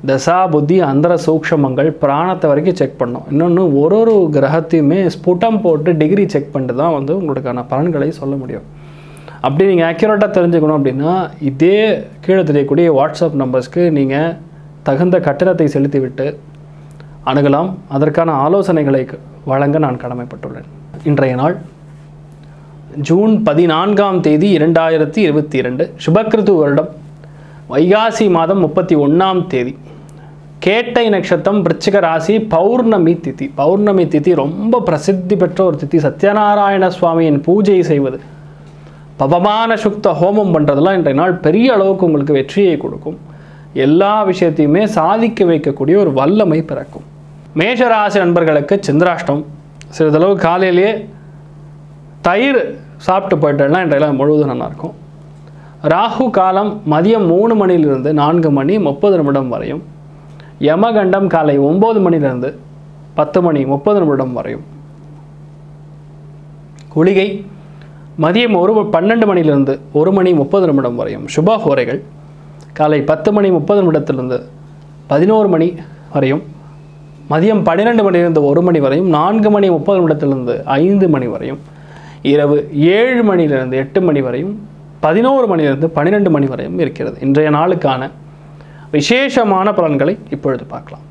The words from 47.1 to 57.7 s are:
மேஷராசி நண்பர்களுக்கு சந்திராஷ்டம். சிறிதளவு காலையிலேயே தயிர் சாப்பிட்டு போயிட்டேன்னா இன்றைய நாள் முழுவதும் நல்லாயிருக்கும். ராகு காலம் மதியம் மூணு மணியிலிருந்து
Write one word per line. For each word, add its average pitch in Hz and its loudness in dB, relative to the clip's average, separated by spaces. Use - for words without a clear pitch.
மேஷராசி 214 0
நண்பர்களுக்கு 170 2
சந்திராஷ்டம். 151 0
சிறிதளவு 160 2
காலையிலேயே 185 0
தயிர் 226 0
சாப்பிட்டு 185 0
போயிட்டேன்னா 147 2
இன்றைய 147 2
நாள் 147 0
முழுவதும் 143 2
நல்லாயிருக்கும். 123 -8
ராகு 208 0
காலம் 202 0
மதியம் 190 2
மூணு 208 2
மணியிலிருந்து 156 2